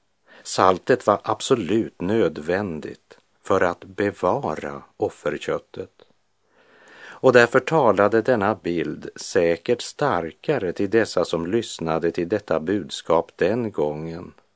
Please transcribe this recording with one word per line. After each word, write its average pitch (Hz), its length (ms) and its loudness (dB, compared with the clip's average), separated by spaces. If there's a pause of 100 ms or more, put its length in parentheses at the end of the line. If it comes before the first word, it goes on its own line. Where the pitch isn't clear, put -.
(440)
Saltet 95 640 2
var 101 160 2
absolut 107 800 -2
nödvändigt 87 1120 -4 (260)
för 95 200 2
att 87 220 -2
bevara 92 1000 -4 (140)
offerköttet. - 920 -6 (1120)
Och - 320 2
därför 120 260 8
talade 110 600 4
denna 110 340 2
bild 76 600 -4
säkert 85 680 0
starkare 98 920 -4
till 98 160 -2
dessa 98 360 2
som 82 220 -2
lyssnade 85 640 -2
till 85 180 -4
detta 92 300 -2
budskap 82 760 -2
den 107 360 0
gången 80 600 -6 (220)